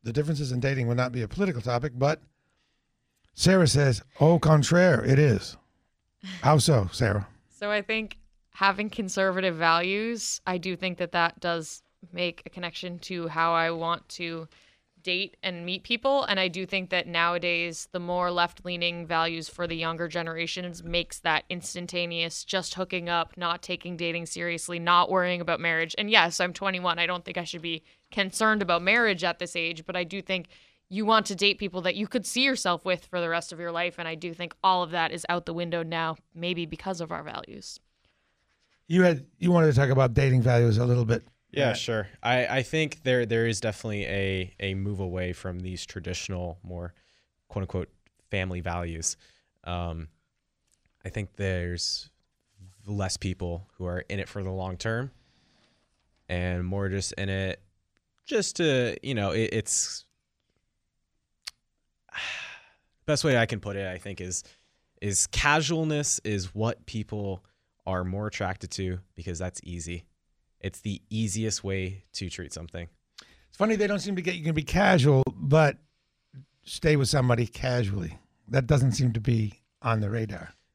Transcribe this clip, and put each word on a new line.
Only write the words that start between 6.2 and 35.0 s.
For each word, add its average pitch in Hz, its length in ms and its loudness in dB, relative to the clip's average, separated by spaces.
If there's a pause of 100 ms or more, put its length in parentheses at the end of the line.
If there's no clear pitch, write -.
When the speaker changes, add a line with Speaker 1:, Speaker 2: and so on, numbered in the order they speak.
Speaker 1:
How 147 160 8
so, 113 340 4
Sarah? 101 360 0 (220)
Speaker 2:
So 208 220 -6
I 208 100 0
think 220 360 -6 (340)
having 196 380 0
conservative 185 640 0
values, 185 920 0
I 185 120 -2
do 180 180 -4
think 180 220 -6
that 175 160 -4
that 170 260 0
does 170 440 -6 (280)
make 175 340 -4
a - 40 -14
connection 175 500 -10
to 170 280 -6
how 165 260 0
I 165 180 2
want 165 380 -4
to 165 380 -8 (540)
date 185 400 -2
and 175 240 -6
meet 185 180 -6
people. 269 420 0
And 196 140 0
I 185 80 2
do 180 200 -6
think 180 240 -4
that 175 160 -2
nowadays, 170 840 -2
the 180 80 -6
more 180 300 -2
left-leaning 175 800 -2
values 165 420 -2
for 175 160 -6
the 165 100 -4
younger 165 320 -4
generations 170 760 -6
makes 170 380 -4
that 156 280 2
instantaneous, 175 960 -6
just - 320 -4
hooking 180 340 -6
up, 170 260 -2
not 175 280 -4
taking 175 340 -8
dating 170 300 -4
seriously, 170 500 -6
not 175 320 4
worrying 180 320 2
about 165 180 -2
marriage. 165 380 -2
And 208 140 -2
yes, 175 280 6
I'm 180 140 0
twenty-one. 180 460 -2
I 170 80 0
don't 175 180 -4
think 180 140 -8
I 175 60 -8
should 160 180 -12
be 165 200 -8 (280)
concerned 208 500 2
about 175 220 2
marriage 202 400 2
at 170 160 -2
this 175 160 -8
age, 165 320 -6
but 180 80 -8
I 180 80 -2
do 185 180 -8
think 185 280 -4 (400)
you 202 160 -4
want 220 220 4
to 202 80 -4
date 202 220 2
people 180 240 -6
that 180 140 0
you 208 100 -2
could 196 200 -4
see 247 180 0
yourself 214 400 0
with 180 220 -2
for 180 160 -6
the 170 80 -2
rest 170 240 -4
of 160 80 -16
your 170 100 -6
life. 175 260 -4
And 165 120 -8
I 165 60 -8
do 170 180 -8
think 175 280 -10
all 185 220 4
of 160 80 -6
that 165 220 0